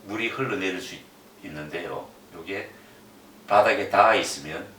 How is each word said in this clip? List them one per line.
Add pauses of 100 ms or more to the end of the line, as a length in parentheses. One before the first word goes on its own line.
물이
흘러내릴
수
있-, (380)
있는데요. (240)
요게 (800)
바닥에
닿아
있으면 (120)